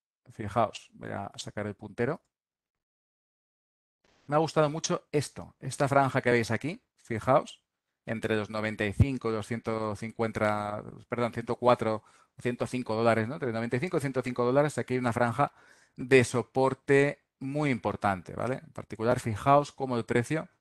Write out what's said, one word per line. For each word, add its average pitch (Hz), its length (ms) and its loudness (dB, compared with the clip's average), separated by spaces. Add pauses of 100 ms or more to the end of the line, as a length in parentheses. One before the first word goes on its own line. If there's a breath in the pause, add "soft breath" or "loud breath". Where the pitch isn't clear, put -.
(340)
fijaos, 107 600 -2
voy - 180 -12
a 101 240 -8
sacar 104 320 -8
el 104 80 -8
puntero. 120 460 -4 (2000)
Me 143 100 -2
ha 151 40 4
gustado 156 300 2
mucho 160 420 -4
esto, - 480 -4
esta 135 280 -2
franja 135 340 4
que 123 100 2
veis 117 180 2
aquí, 139 320 -4 (200)
fijaos, - 600 0 (440)
entre 110 320 -2
los 101 120 -4
noventa 107 360 -2
y 101 80 0
cinco 131 360 2
y 110 40 0
los 107 140 -4
ciento 110 500 -4
cincuenta, 107 840 -2 (280)
perdón, 117 240 -2
ciento 117 240 -4
cuatro 117 460 4 (340 soft breath)
o - 40 -18
ciento 120 240 -2
cinco 117 300 -4
dólares, 113 320 4
¿no? 131 60 -6
Entre 151 180 -4
noventa 113 240 -2
y 120 60 0
cinco 175 160 -2
y - 20 0
ciento 135 220 -2
cinco 123 240 -2
dólares, 143 320 2
aquí 123 160 -4
hay 127 60 0
una 123 120 0
franja 120 400 0 (460 soft breath)
de 131 260 6
soporte 131 960 2 (200)
muy 143 300 -2
importante, 101 640 -2
¿vale? 123 300 -4
En - 80 -20
particular, 113 480 -2
fijaos 139 540 2
cómo 131 240 -4
el 113 80 -4
precio 147 420 0 (140)